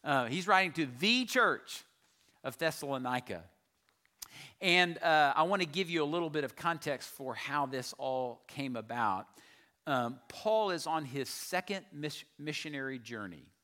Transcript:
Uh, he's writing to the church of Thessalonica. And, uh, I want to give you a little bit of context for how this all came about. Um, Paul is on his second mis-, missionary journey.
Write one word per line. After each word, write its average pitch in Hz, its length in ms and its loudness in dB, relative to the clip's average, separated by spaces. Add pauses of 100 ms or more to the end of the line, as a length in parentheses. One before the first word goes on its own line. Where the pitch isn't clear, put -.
Uh, 135 220 4
he's 175 240 -2
writing 190 240 6
to 160 120 0 (140)
the 233 240 4
church - 600 0 (580)
of 131 140 -8
Thessalonica. 127 840 -4 (1160)
And, 175 420 4
uh, 151 320 6
I 156 100 6
want 190 180 4
to 170 60 0
give 165 220 -2
you 165 140 2
a - 20 2
little 165 240 0
bit 147 140 0
of 127 140 -6
context 151 520 -4
for 131 240 -8
how 139 340 -2
this 131 300 -6
all 127 500 -4
came 139 280 -6
about. 110 520 -2 (600)
Um, 127 400 0
Paul 214 440 0
is 160 140 -4
on 156 200 -2
his 135 240 -6
second 185 640 -6
mis-, 147 320 -8 (120)
missionary 143 600 -6
journey. 104 460 -10 (180)